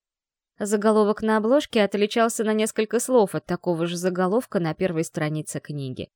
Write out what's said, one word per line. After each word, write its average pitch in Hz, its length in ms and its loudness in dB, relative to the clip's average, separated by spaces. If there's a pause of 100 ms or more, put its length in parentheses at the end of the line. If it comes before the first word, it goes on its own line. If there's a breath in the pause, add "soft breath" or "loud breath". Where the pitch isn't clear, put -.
(600)
Заголовок 214 640 2
на 220 160 2
обложке 226 440 2
отличался 214 640 0
на 214 80 0
несколько 214 480 0
слов 240 360 2
от 156 100 -4
такого 175 420 -2
же 175 80 -4
заголовка 185 640 0
на 160 140 -2
первой 170 320 -2
странице 151 560 -6
книги. 135 540 -10